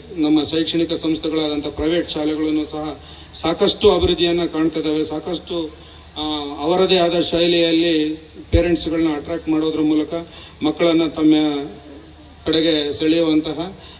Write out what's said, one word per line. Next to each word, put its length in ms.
ನಮ್ಮ 220
ಶೈಕ್ಷಣಿಕ 500
ಸಂಸ್ಥೆಗಳಾದಂಥ 760
ಪ್ರೈವೇಟ್ 440
ಶಾಲೆಗಳೂ 540
ಸಹ 340
ಸಾಕಷ್ಟು 500
ಅಭಿವೃದ್ಧಿಯನ್ನ 540
ಕಾಣ್ತಾ 340
ಇದ್ದಾವೆ. 260
ಸಾಕಷ್ಟು, 800
ಆ, 40
ಅವರದೇ 340
ಆದ 220
ಶೈಲಿಯಲ್ಲಿ 960
ಪೇರೆಂಟ್ಸ್‌ಗಳನ್ನ 640
ಅಟ್ರಾಕ್ಟ್ 340
ಮಾಡೋದ್ರ 320
ಮೂಲಕ 320
ಮಕ್ಕಳನ್ನ 440
ತಮ್ಮ 260
ಕಡೆಗೆ 480
ಸೆಳೆಯುವಂತಹ 840